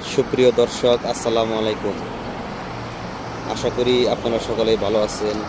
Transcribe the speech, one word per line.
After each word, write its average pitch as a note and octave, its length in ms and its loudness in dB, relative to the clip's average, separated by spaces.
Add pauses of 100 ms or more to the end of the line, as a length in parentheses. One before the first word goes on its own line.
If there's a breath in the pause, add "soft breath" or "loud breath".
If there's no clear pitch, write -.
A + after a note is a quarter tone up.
(160)
সুপ্রিয় B2+ 360 4 (100)
দর্শক, A#2+ 360 4 (160)
আসসালামু A2+ 480 0
আলাইকুম। G#2+ 340 -2 (1600)
আশা A#2+ 240 0
করি B2 180 4 (180)
আপনারা A#2 260 0 (100)
সকলেই A2 360 2
ভালো G#2+ 220 2
আছেন। G#2+ 300 -2 (120)